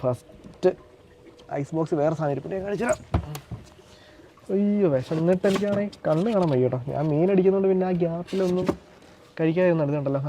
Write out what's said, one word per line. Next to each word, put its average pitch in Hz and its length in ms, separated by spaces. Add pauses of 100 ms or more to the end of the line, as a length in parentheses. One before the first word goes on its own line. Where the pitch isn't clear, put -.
ഫസ്റ്റ് - 680 (880)
ഐസ് 143 160
ബോക്സ് 160 200
വേറെ 156 200
സാധനം 147 200
ഇരിപ്പുണ്ട്, 156 220
ഞാൻ 190 80
കാണിച്ചു 202 200
തരാം. - 160 (1500)
അയ്യോ, 202 340
വിശന്നിട്ട് 160 600
എനിക്കാണെങ്കിൽ 202 500 (100)
കണ്ണ് 160 260
കാണാൻ 185 160
വയ്യ 127 120
കേട്ടോ. 127 160 (140)
ഞാൻ 139 160
മീൻ 156 220
അടിക്കുന്നതുകൊണ്ട് 190 420
പിന്നെ 185 140
ആ 185 60 (100)
ഗ്യാപ്പിലൊന്നും 180 640 (720)
കഴിക്കാതിരുന്ന് 165 420
നടന്നിട്ടുണ്ടല്ലോ. 139 460